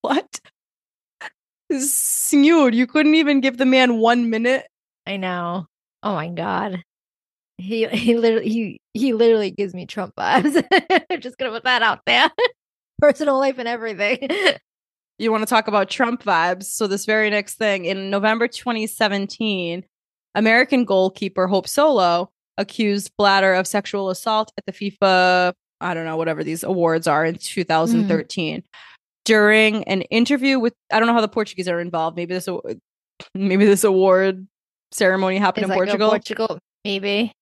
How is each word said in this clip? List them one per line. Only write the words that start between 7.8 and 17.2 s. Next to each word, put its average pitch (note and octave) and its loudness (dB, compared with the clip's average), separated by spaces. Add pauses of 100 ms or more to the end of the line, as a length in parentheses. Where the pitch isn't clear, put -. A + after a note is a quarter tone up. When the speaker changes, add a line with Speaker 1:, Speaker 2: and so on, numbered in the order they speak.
Speaker 2:
he A#3 0
literally, A3+ 0
he, A3 -4 (140)
he A#3+ 0
literally A3 2
gives F#3+ -6
me F3+ -14
Trump G3 -12
vibes. C#4 0 (420)
<laughs> - -
I'm E4 -6
just B3 -14
gonna B3+ -6
put A3+ -8
that B3 2
out G#3 0
there. C4 2 (340)
<laughs> - -20
Personal D4 2
life C4+ 0
and A#3 -8
everything. A3+ -4
<laughs> G4+ -4 (800)
Speaker 1:
You A3 0
wanna G#3+ -2
talk A3 0
about G3+ 0
Trump B3 -4
vibes? F3+ 0
So - -6
this G3 -4
very G#3+ 0